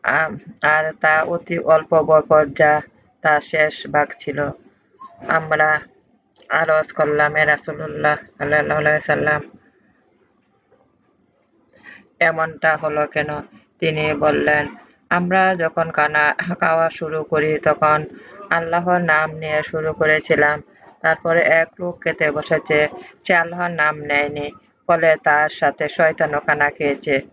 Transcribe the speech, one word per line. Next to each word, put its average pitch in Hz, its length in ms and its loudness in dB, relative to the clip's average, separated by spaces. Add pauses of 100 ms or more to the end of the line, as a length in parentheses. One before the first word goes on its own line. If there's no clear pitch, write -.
আ-, 156 340 -2 (240)
আর 156 400 0
তা 156 220 2
অতি 170 360 -4
অল্প 160 420 2
বরকত, 151 460 4
যা 151 340 2 (400)
তার 151 200 2
শেষ 151 460 -4
ভাগ 147 200 0 (120)
ছিল।" 143 300 -4 (800)
আমরা 156 520 0 (720)
আরজ 156 420 0
করলাম, 151 440 0
"এ 151 100 2
রাসূলুল্লাহ 151 720 -2 (200)
সাল্লাল্লাহু 147 420 0
আলাইহি 151 200 2
সাল্লাম, 147 520 -2 (2750)
এমনটা 160 580 0
হলো 151 300 -2
কেন?" 151 340 -6 (380)
তিনি 156 340 -2
বললেন, 147 540 0 (420)
"আমরা 185 460 2
যখন 165 360 -2
খানা 147 440 0 (240)
খাওয়া 165 300 2
শুরু 156 340 -6
করি, 151 360 -2
তখন 151 460 2 (440)
আল্লাহর 175 500 0
নাম 156 320 0
নিয়ে 156 320 -4
শুরু 156 300 -6
করেছিলাম। 151 720 2 (380)
তারপরে 165 400 0
এক 165 260 2 (120)
লোক 175 240 -10
খেতে 160 280 -2
বসেছে, 151 560 0 (400)
সে 185 80 2
আল্লাহর 175 360 -2
নাম 151 280 -2
নেয়নি, 147 520 -4 (360)
ফলে 165 360 4
তার 151 260 2
সাথে 156 400 -2
শয়তানও 151 500 0
খানা 147 300 0
খেয়েছে।" 143 520 -2 (100)